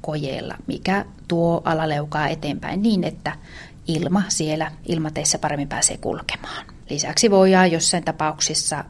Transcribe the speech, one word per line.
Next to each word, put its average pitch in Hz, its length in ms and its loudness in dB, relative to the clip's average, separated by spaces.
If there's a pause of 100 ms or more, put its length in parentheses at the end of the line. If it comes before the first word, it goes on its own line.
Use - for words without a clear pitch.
kojeella, 147 560 -6 (100)
mikä - 380 0 (240)
tuo 170 360 2
alaleukaa 151 640 0
eteenpäin 156 540 -4
niin, 208 220 4
että 151 280 -4 (560)
ilma 175 400 2
siellä 156 440 0 (160)
ilmateissa 156 500 0
paremmin 147 300 -2
pääsee - 280 -2
kulkemaan. - 680 -8 (240)
Lisäksi - 400 2
voidaan 190 420 8
jossain 165 320 0
tapauksissa 151 840 -2